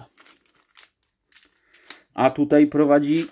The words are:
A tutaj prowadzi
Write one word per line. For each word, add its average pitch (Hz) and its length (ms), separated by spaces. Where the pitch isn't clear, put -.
A 131 160
tutaj 147 380
prowadzi 147 640